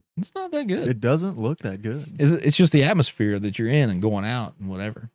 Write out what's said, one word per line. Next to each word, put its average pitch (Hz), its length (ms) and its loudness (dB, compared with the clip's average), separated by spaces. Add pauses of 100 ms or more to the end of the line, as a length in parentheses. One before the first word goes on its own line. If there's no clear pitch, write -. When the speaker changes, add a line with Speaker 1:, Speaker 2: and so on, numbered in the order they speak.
(180)
Speaker 1:
"It's - 180 -8
not 381 160 -10
that 294 160 -4
good." 185 220 -2
Speaker 2:
It 120 120 -2
doesn't 156 380 0
look 120 220 -2
that 98 220 -8
good. 143 360 -8
Speaker 1:
It's, 147 140 6
it's 147 240 2
just 170 160 6
the 143 100 6
atmosphere 123 560 2
that 101 220 -4
you're 113 80 0
in 135 220 4
and 92 120 -2
going 104 220 0
out 117 340 -6
and 95 100 -10
whatever. 104 460 -10